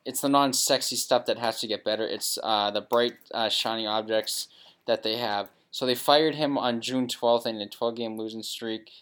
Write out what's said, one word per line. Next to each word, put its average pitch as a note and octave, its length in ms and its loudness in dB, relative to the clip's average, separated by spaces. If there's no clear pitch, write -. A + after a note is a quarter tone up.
"It's B2+ 160 -6
the C#3+ 80 0
non-sexy C#3 680 2
stuff A#2+ 320 0
that A2 120 0
has A#2 220 -2
to A#2 60 -6
get G#2 160 -4
better. A2 240 -2
It's, - 380 -4
uh, G#2 260 2
the G#2 120 -2
bright, A#2+ 320 2
uh, A2+ 160 0
shiny A2+ 380 -2
objects A2 600 -2
that A2+ 160 2
they A2 140 -2
have." G#2 320 -2
So - 140 -4
they B2 100 4
fired D3 400 4
him C#3+ 200 0
on A#2+ 240 0
June B2+ 280 -2
twelfth A#2+ 360 2
in A2+ 160 -2
a G2+ 80 -6
twelve-game A#2 480 -4
losing A2 280 -6
streak. A2 440 -6